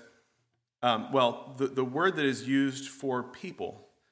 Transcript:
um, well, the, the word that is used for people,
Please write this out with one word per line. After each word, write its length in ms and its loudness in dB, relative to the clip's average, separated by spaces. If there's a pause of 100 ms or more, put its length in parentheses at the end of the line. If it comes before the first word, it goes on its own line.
(800)
um, 300 2
well, 460 2
the, 100 0
the 160 0
word 320 2
that 100 0
is 220 0
used 400 2
for 340 -4
people, 640 -10 (260)